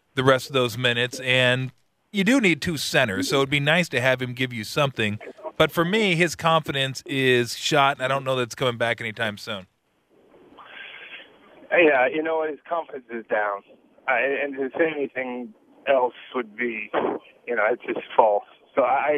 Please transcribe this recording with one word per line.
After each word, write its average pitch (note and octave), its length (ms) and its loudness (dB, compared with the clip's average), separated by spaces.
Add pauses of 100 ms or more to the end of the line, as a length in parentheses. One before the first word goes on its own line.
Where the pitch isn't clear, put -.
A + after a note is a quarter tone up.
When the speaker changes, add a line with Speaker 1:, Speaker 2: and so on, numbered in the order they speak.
(140)
Speaker 1:
the C3 100 -2
rest C3 240 6
of D3 60 -12
those B2 240 0
minutes, B2 420 -2
and B2+ 520 2 (400)
you G3+ 120 0
do B3+ 180 4
need E3+ 180 2
two F3 180 -4
centers, A#2+ 520 0
so C#3 60 0
it'd C#3 160 2
be C#3+ 80 0
nice D#3 300 2
to B2 120 -2
have B2+ 180 2
him B2+ 140 -6
give B2+ 180 -4
you A2+ 120 -6
something. A2+ 560 -2 (380)
But D#3 140 4
for E3+ 140 0
me, G3 300 0
his E3+ 200 0
confidence D3 680 0
is B2+ 500 2
shot, C#3 420 2
and B2+ 60 -6
I B2+ 40 -2
don't C3+ 160 -2
know C3 140 -2
that B2+ 60 -2
it's A#2 120 -8
coming B2 220 -2
back A#2 220 -2
anytime A2 380 -6
soon. G2 300 -12 (2000)
Speaker 2:
Yeah, C#3+ 360 4
you D#3 160 -2
know D#3+ 140 -2
what? D#3 120 -2
His C#3+ 180 -10
confidence D3 460 -8
is A2+ 160 -10
down. G#2 320 -2 (460)
Uh, C3 80 2
and C3+ 400 -2
to C3 200 -4
say E3+ 160 2
anything B2+ 600 -6 (340)
else B2+ 280 2 (180)
would A2+ 220 -6
be, A2 340 -6 (560)
you A#2+ 100 -4
know, G#2+ 140 2
it's A#2+ 160 -2
just - 140 -4 (180)
false. G#2+ 280 4 (280)
So - 80 2
I, B2+ 280 2
I - 80 2